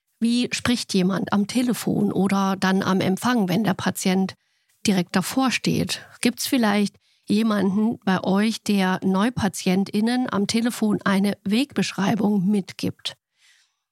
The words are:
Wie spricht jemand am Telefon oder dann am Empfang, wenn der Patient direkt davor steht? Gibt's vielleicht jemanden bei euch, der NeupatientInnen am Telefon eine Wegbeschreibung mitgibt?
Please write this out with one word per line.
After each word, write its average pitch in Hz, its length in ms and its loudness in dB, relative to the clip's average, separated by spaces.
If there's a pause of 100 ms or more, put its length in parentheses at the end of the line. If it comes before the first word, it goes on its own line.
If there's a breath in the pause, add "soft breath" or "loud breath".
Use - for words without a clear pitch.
(200)
Wie 240 320 2
spricht - 420 -2
jemand 190 380 0
am 202 160 0
Telefon 220 640 0
oder 196 440 0
dann 190 260 2
am 185 180 2
Empfang, 208 480 0
wenn 190 160 0
der 185 100 2
Patient 185 600 -2 (520)
direkt 190 300 0
davor 254 340 0
steht? - 560 -2 (140)
Gibt's - 260 0
vielleicht 208 500 2 (280)
jemanden 208 800 0
bei 185 180 0
euch, 208 400 0
der 190 400 0
NeupatientInnen 202 1300 0
am 196 140 0
Telefon 220 560 0
eine 196 400 2
Wegbeschreibung 202 1040 0
mitgibt? - 680 -4 (760 soft breath)